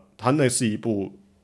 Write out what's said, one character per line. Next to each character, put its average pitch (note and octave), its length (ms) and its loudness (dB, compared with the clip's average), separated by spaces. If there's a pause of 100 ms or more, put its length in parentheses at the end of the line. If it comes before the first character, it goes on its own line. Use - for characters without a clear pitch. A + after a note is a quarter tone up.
(160)
它 B2 140 0
那 C#3+ 180 4
是 B2 180 0
一 G#2+ 120 -2
部， G2+ 400 -6 (260)